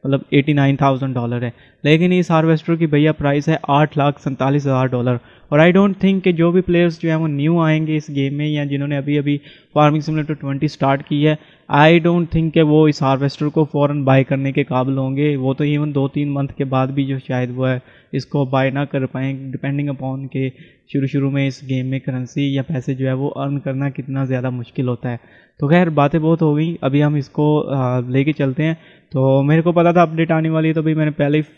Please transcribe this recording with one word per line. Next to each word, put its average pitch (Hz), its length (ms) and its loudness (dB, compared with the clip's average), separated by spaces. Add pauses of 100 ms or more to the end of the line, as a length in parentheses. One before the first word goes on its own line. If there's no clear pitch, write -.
मतलब 135 260 0
एटी 143 220 2
नाइन 139 220 2
थाउजेंड 135 380 0
डॉलर 120 300 -4
है, 120 80 -6 (320)
लेकिन 160 280 4
इस 180 180 0
हार्वेस्टर 160 460 2
की 165 100 0
भैया 147 260 2
प्राइस 143 360 -2
है 156 100 0 (120)
आठ 147 280 2
लाख 143 200 0
सैंतालीस 139 440 -2
हज़ार 131 260 0
डॉलर। 123 300 -2 (340)
और 147 80 4
I 175 120 6
don't 196 280 2
think 190 220 2
कि 185 100 2
जो 170 200 2
भी 185 80 4
प्लेयर्स 170 400 0
जो 165 80 -2
हैं 160 80 0
वो 160 100 -2
न्यू 151 320 0
आएंगे 156 380 0
इस 151 140 -6
गेम 139 240 -2
में 151 140 -4
या 147 160 -2
जिन्होंने 143 320 -4
अभी 147 200 -2
अभी 143 240 0 (380)
Farming 151 280 2
Simulator 156 340 -4
ट्वेंटी 139 280 -4
स्टार्ट 139 340 -2
की 147 200 -2
है, 151 160 2 (360)
I 160 260 6
don't 170 320 0
think 160 200 0
कि 160 100 4
वो 151 260 6
इस 147 140 -2
हार्वेस्टर 135 460 0
को 156 160 0
फ़ौरन 143 400 -2
बाय 135 200 4
करने 135 280 -2
के 143 120 0
काबिल 127 300 -2
होंगे। 135 420 -2
वो 131 180 -2
तो 147 100 -2
even 147 300 -2
दो 139 140 0
तीन 147 220 -2
मंथ 139 180 -4 (100)
के 143 60 -2
बाद 131 260 -2
भी 139 140 -2
जो 135 140 -4
शायद 123 320 -4
वो 127 140 -4
है 127 160 -2 (340)
इसको 139 320 -4
बाय 135 240 0
ना 139 140 -4
कर 135 220 -4
पाएँ, 135 460 -8
depending 143 380 -4
upon 131 380 -8
के 131 220 -4 (420)
शुरू 135 140 0
शुरू 139 240 0
में 139 160 0
इस 131 180 -6
गेम 131 220 -4
में 131 140 -4
करेंसी 139 560 -4
या 135 60 0
पैसे 135 320 -6
जो 131 120 -4
है 131 80 0
वो 135 140 -4
अर्न 139 300 -4
करना 135 320 -4
कितना 135 340 -6
ज़्यादा 127 260 -2
मुश्किल 123 380 -6
होता 123 200 -4
है। 117 120 -8 (400)
तो 143 80 0
खैर 175 220 4
बातें 147 300 2
बहुत 165 220 2
हो 147 120 2
गई, 160 280 -2
अभी 139 180 0
हम 147 160 2
इसको, 151 440 0
आ, 127 400 -2
लेके 135 320 0
चलते 139 300 -2
हैं। 160 120 0 (380)
तो 135 300 2
मेरे 156 200 4
को 170 100 2
पता 170 200 4
था 175 100 4
अपडेट 165 300 0
आने 160 180 0
वाली 160 180 0
है, 160 60 0
तो 160 80 -2
भाई 156 120 0
मैंने 151 160 0
पहले 147 280 0
ही 151 60 -2 (140)